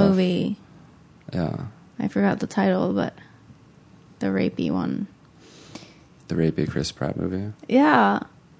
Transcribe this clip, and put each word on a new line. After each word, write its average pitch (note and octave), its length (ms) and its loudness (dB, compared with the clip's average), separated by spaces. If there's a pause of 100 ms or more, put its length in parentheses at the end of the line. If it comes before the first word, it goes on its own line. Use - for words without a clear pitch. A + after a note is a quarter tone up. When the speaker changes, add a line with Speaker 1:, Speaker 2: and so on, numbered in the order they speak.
Speaker 1:
movie. F#3 480 2 (760)
Speaker 2:
Yeah. - 320 -2 (340)
Speaker 1:
I - 80 -2
forgot G3+ 320 0
the - 80 -4
title, F#3 460 0
but F#3 200 -2 (1040)
the - 80 -2
rapey F#2+ 440 -2
one. F#2 340 -4 (1200)
Speaker 2:
The E2+ 80 -4
rapey D#2+ 320 0
Chris - 240 -4
Pratt - 260 -6
movie? F#2+ 340 -4 (160)
Speaker 1:
Yeah. B3 580 4 (340)